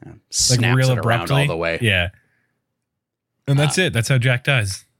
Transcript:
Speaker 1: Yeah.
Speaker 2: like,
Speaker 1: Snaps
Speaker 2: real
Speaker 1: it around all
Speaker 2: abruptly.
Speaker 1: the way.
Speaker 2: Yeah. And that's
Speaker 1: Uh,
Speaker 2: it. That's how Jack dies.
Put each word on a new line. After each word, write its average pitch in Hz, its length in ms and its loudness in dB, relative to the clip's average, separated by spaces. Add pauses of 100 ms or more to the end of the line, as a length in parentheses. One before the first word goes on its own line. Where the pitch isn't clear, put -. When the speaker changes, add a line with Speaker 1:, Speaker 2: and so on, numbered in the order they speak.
Speaker 1:
Yeah. - 100 -20
Speaker 2:
like, - 60 -20 (120)
Speaker 1:
Snaps 117 440 0
Speaker 2:
real 131 160 2
Speaker 1:
it 123 80 0
around 85 320 -2
all 139 60 2
Speaker 2:
abruptly. 143 100 0
Speaker 1:
the 85 100 -4
way. 82 240 -2
Speaker 2:
Yeah. 95 280 2 (1400)
And 139 140 2
that's 147 180 2
Speaker 1:
Uh, 185 60 2
Speaker 2:
it. 151 100 0
That's 117 140 0
how 135 100 2
Jack 123 280 0
dies. 110 400 -2 (140)